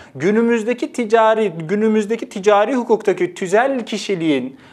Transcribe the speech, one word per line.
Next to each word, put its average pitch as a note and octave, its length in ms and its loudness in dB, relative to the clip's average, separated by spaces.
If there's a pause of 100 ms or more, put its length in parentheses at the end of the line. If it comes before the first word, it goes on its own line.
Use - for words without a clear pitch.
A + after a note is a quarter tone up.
(160)
günümüzdeki A#3 760 0
ticari, A3 580 2
günümüzdeki G#3 800 -2
ticari G#3 460 2
hukuktaki G#3 580 0
tüzel A3+ 520 0
kişiliğin D#3+ 720 -2 (160)